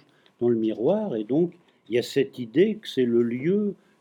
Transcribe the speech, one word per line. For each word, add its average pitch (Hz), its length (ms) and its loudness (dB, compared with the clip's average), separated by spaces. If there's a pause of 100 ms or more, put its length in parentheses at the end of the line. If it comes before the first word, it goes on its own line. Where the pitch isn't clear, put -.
(400)
dans 120 100 2
le 117 80 2
miroir, 131 580 -2
et 107 80 -4
donc 156 300 0 (340)
il 107 80 -2
y 120 40 4
a 117 40 0
cette - 360 -2
idée 117 360 2
que - 120 -14
c'est 127 180 0
le 117 180 4
lieu 180 520 -2 (260)